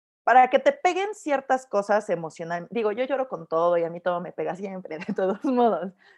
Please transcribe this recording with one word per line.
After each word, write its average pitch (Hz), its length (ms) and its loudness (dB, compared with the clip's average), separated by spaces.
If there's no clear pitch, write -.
para 254 220 8
que 269 80 4
te 277 140 4
peguen 370 420 -2
ciertas 262 500 -2
cosas 208 460 0
emocional, 170 580 -6
digo, 214 240 -2
yo 220 120 -4
lloro 262 260 -4
con 165 160 -10
todo 170 320 2
y 170 60 0
a 165 40 -4
mí 170 100 -10
todo 175 220 -4
me 156 100 -10
pega 156 260 -6
siempre, 185 420 -10
<laughs> 180 100 -10
de 202 60 -6
todos 190 280 -2
modos, 226 520 0